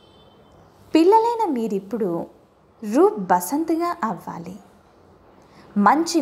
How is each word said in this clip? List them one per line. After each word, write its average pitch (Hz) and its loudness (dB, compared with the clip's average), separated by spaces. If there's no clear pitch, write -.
పిల్లలైన 440 4
మీరిప్పుడు 214 -4
రూప్ 294 2
బసంత్గా 320 -2
అవ్వాలి. 175 -10
మంచి 285 2